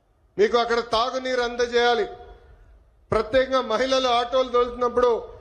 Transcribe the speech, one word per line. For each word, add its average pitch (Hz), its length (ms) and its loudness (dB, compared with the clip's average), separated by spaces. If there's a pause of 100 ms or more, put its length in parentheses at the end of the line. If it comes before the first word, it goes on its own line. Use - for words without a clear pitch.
(380)
మీకు 214 200 2
అక్కడ 233 220 0
తాగునీరు 254 600 -2
అందజేయాలి, 240 640 0 (1040)
ప్రత్యేకంగా 262 500 0
మహిళలు 254 460 0
ఆటోలు 247 420 0
తోలుతున్నప్పుడు 240 800 0 (140)